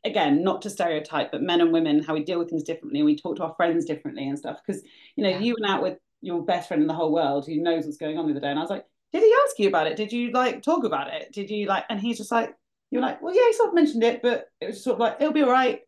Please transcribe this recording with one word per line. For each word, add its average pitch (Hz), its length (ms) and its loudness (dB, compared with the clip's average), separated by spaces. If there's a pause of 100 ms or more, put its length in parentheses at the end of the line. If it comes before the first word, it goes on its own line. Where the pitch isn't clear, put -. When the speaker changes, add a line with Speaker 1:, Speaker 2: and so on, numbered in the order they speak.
Speaker 1:
again, 160 400 2
not 190 180 0
to 208 80 -8
stereotype, 156 640 -4
but - 100 -4
men 175 180 6
and 165 120 6
women, 156 300 4
how 156 120 -2
we 156 80 0
deal 175 160 -2
with 170 120 -2
things 160 120 -2
differently, 156 380 -4
and 151 60 4
we 151 100 6
talk 170 200 -6
to 180 80 -4
our 160 120 -8
friends 170 280 2
differently 151 440 -6
and 143 100 -6
stuff. - 280 -10
'Cause, 190 160 -6 (340)
you 214 80 -2
know, 190 60 2
Speaker 2:
Yeah. 185 100 -2
Speaker 1:
you 233 180 0
went 202 140 -2
out 180 100 -2
with 185 160 -4 (220)
your 175 240 -6
best - 240 -2
friend 156 140 0
in 156 40 4
the 160 80 -2
whole 160 180 -2
world 143 340 0
who 160 160 -6
knows 165 220 0
what's 147 120 -10
going 156 220 -6
on 156 80 -4
the 151 60 0
other 135 80 -4
day, 143 100 -4
and 143 80 -4
I 160 40 -4
was 175 80 -8
like, - 160 -6 (260)
"Did 370 100 2
he 440 120 8 (100)
ask - 140 -4
you 196 100 2
about 156 180 2
it? 156 100 -2
Did 208 160 -6
you, 240 200 -4
like, 254 300 0
talk 302 220 0
about 147 280 -4
it? - 200 -12
Did 202 180 -10
you, 208 160 -4
like," 190 220 -2
and 208 120 -6
he's 233 180 -4
just 208 140 -12
like, 226 220 -2 (360)
you 240 80 -2
were 247 80 0
like, 285 160 -6
"Well, 359 120 -6
yeah, 480 120 6
he 453 80 6
sort 440 160 2
of 339 40 -4
mentioned 294 300 4
it, 233 180 0
but - 240 0 (140)
it - 60 -8
was 214 180 -10
sort 247 100 0
of - 60 -4
like, 220 200 0
it'll 302 120 2
be 302 100 2
all 254 80 4
right." 254 380 2